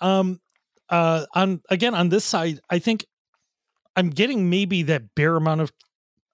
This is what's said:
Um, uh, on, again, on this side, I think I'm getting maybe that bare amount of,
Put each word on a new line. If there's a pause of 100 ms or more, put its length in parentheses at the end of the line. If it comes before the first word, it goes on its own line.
Um, (480)
uh,
on,
again,
on
this
side, (100)
I
think (920)
I'm
getting
maybe
that
bare
amount
of, (640)